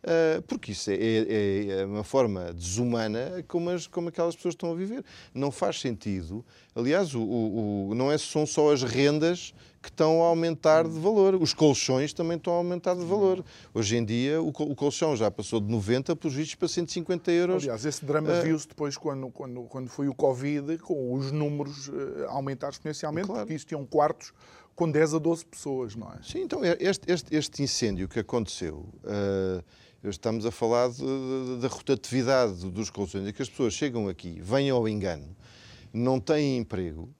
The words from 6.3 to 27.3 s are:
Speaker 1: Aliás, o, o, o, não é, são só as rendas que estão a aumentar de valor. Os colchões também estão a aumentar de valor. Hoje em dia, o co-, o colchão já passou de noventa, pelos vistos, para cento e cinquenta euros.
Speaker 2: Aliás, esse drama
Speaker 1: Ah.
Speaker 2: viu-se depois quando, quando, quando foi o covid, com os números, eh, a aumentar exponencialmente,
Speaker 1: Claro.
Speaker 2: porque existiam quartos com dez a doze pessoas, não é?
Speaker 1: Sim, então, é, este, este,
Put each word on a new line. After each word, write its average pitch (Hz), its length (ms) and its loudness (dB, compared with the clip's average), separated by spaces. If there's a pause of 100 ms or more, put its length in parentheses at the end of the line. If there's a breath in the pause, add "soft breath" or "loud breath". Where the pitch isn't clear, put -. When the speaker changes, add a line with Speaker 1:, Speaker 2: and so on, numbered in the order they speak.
Speaker 1:
Aliás, 147 380 0
o, 117 80 0
o, 104 680 0
o, 110 60 -2
não 127 160 2
é, 151 60 2
são 151 280 0
só 151 260 4
as 139 120 4
rendas 147 720 2 (280 loud breath)
que - 80 -16
estão 160 340 4
a 170 40 6
aumentar 165 600 4
de 160 120 -6
valor. 196 360 6
Os 170 180 2
colchões 143 600 4
também 170 240 -2
estão 175 160 -2
a 170 40 2
aumentar 175 380 0
de 180 80 -6
valor. 190 400 2 (300 loud breath)
Hoje 110 240 2
em 113 80 2
dia, 127 360 0
o 160 120 0
co-, 151 120 -2
o 143 100 -2
colchão 147 420 2
já 107 120 4
passou 110 300 -2
de 104 100 -2
noventa, 117 460 2
pelos 147 200 -4
vistos, 151 200 -4
para 175 140 -2
cento 170 200 -2
e - 40 -8
cinquenta 175 380 -4
euros. 180 320 2
Speaker 2:
Aliás, 117 220 -4
esse 147 200 -4
drama 151 260 0
Speaker 1:
Ah. 170 100 2
Speaker 2:
viu-se 160 260 0
depois 143 300 -6
quando, 135 320 -6
quando, 123 340 -12
quando 127 260 -10
foi 143 180 -4
o 135 80 -2
covid, 143 640 0
com 131 340 -2
os 135 180 -2
números, 143 580 -2
eh, 139 380 -6
a 113 40 -6
aumentar 135 380 -4
exponencialmente, 156 580 -6
Speaker 1:
Claro. 135 140 -4
Speaker 2:
porque 110 120 -6
existiam 143 320 -8
quartos - 460 2 (440 loud breath)
com 165 140 2
dez 151 240 4
a 160 60 2
doze 165 260 0
pessoas, 131 480 -8
não 107 160 -12
é? 90 140 -14
Speaker 1:
Sim, 370 200 -6
então, 330 200 -4
é, 170 160 4
este, 185 320 0
este, 165 240 0